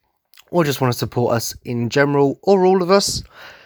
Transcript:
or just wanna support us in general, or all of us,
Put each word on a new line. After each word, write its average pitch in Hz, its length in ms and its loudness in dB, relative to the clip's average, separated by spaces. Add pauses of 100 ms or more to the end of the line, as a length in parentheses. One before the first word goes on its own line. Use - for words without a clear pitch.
(500)
or 170 140 0
just 139 160 -2
wanna 123 140 0
support 120 400 -2
us - 200 -4 (100)
in 120 260 -6
general, 143 520 0
or 190 220 2
all 185 180 2
of 170 80 -2
us, - 320 0 (440)